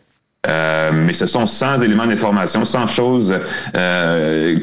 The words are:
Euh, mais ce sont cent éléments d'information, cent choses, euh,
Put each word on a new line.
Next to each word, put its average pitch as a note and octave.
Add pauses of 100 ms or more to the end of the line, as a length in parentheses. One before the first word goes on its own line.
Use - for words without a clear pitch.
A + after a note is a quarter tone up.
(480)
Euh, D#2+
mais D#2+
ce -
sont A#2
cent C3
éléments A2+
d'information, G#2+
cent A#2+
choses, A#2+ (420)
euh, E2